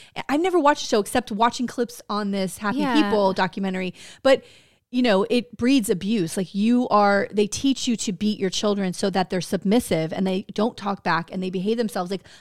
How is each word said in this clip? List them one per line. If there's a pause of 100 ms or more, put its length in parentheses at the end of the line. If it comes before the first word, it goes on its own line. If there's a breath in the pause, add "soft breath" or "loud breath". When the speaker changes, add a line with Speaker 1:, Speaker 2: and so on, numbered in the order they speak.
(160 loud breath)
Speaker 1:
I-,
I've
never
watched
the
show
except
watching
clips (120)
on
this
Happy
Speaker 2:
Yeah.
Speaker 1:
People
documentary. (260 loud breath)
But, (480 soft breath)
you
know,
it
breeds
abuse.
Like,
you
are,
they
teach
you
to
beat
your
children
so
that
they're
submissive
and
they
don't
talk
back
and
they
behave
themselves.
Like, (180 loud breath)